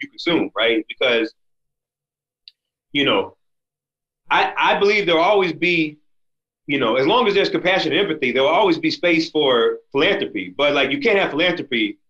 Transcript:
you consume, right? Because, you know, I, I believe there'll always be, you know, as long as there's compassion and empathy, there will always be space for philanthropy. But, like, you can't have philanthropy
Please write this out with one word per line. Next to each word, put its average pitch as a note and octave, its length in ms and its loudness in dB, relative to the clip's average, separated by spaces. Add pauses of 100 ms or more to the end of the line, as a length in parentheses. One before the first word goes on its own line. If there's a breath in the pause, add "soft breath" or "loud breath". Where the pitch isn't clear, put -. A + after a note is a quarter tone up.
you - 80 -14
consume, C3+ 460 -2
right? A2+ 320 0
Because, A#2 460 -2 (1600)
you C#3+ 120 -2
know, G#2 320 0 (960)
I, F3 260 0
I F3+ 220 2
believe G3+ 260 2
there'll E3+ 160 2
always F#3+ 320 2
be, D#3 440 -2 (680)
you C#3 140 -2
know, A#2 160 0
as C3 100 2
long A3+ 220 2
as G3 60 0
there's F#3+ 160 2
compassion F3 420 0
and E3 100 0
empathy, D3+ 300 -2
there C3 120 0
will C#3+ 60 2
always F3+ 300 2
be D#3 100 -2
space D#3+ 400 0
for A#2+ 500 0 (120)
philanthropy. C3+ 640 -2
But, C#3+ 160 0
like, C#3 180 0
you C#4+ 80 -4
can't G#3+ 200 2
have E3+ 120 0
philanthropy C#3 680 -2 (100)